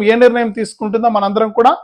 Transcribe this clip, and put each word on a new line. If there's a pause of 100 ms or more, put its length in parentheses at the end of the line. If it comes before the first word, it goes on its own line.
ఏ
నిర్ణయం
తీసుకుంటుందో
మనందరం
కూడా (120)